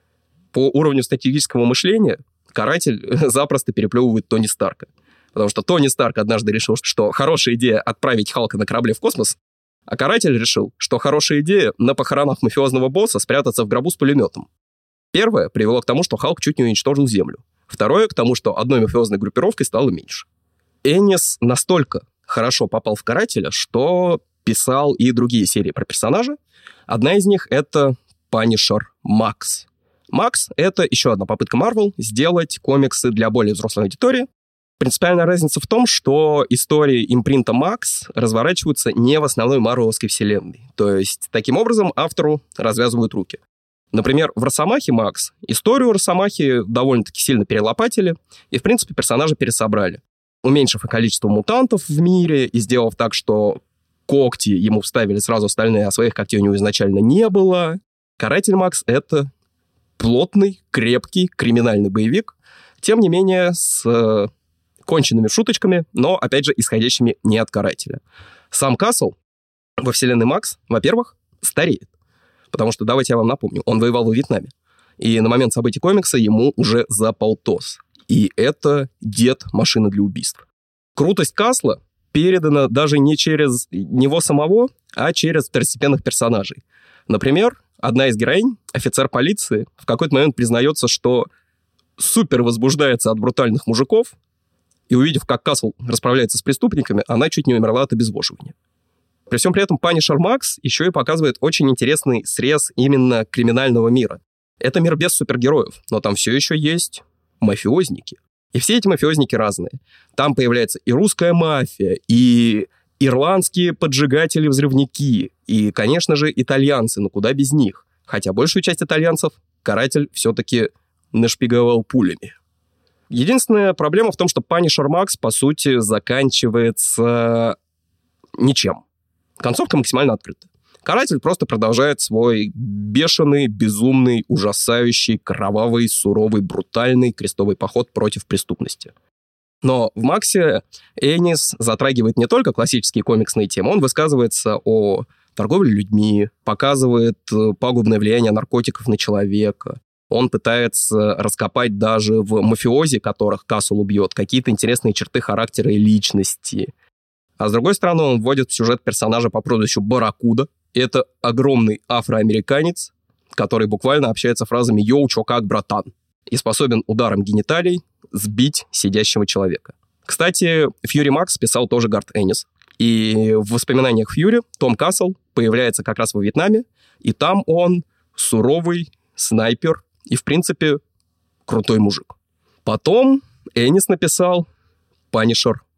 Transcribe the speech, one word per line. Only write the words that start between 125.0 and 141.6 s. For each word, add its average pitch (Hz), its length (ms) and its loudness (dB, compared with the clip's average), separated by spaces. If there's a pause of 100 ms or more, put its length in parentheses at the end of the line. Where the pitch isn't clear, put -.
по 120 140 -4
сути, 135 480 0
заканчивается 117 1800 0 (800)
ничем. - 480 0 (520)
Концовка - 400 -2
максимально 127 380 0
открыта. - 340 -12 (340)
Каратель 185 360 -2
просто - 280 -2
продолжает 117 540 0
свой 110 540 0
бешеный, 131 920 0
безумный, 117 800 2
ужасающий, 117 920 0
кровавый, 107 680 -2
суровый, 107 540 0
брутальный 120 720 0
крестовый 101 440 -4
поход 120 340 -4
против 107 360 -4
преступности. - 640 -8 (720)
Но 127 300 0
в 110 80 -6
Максе 156 600 0 (380)
Энис 165 580 0
затрагивает 117 600 0